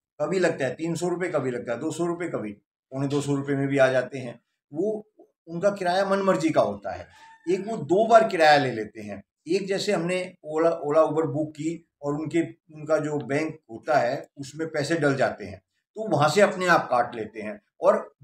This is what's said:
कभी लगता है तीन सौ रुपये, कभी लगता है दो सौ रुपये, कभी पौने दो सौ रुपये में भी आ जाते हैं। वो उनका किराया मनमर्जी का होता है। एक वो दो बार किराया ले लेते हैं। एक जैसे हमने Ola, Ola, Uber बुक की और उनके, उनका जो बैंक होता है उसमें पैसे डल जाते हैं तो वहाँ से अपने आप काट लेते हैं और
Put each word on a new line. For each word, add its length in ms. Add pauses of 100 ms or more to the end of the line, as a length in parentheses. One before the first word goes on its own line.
(220)
कभी 180
लगता 260
है 100
तीन 200
सौ 120
रुपये, 220
कभी 220
लगता 220
है 60
दो 120
सौ 140
रुपये, 240
कभी 220 (400)
पौने 160
दो 140
सौ 140
रुपये 200
में 120
भी 100
आ 100
जाते 320
हैं। 220 (320)
वो 380 (360)
उनका 240
किराया 340
मनमर्जी 440
का 120
होता 300
है। 160 (420)
एक 180
वो 100
दो 300
बार 200
किराया 300
ले 140
लेते 300
हैं। 220 (240)
एक 200
जैसे 240
हमने 440 (100)
Ola, 260
Ola, 340
Uber 200
बुक 260
की 360 (140)
और 120
उनके, 280 (320)
उनका 240
जो 200
बैंक 420 (120)
होता 260
है 300 (100)
उसमें 300
पैसे 280
डल 200
जाते 300
हैं 160 (340)
तो 140
वहाँ 200
से 120
अपने 240
आप 260
काट 240
लेते 260
हैं 200 (200)
और 420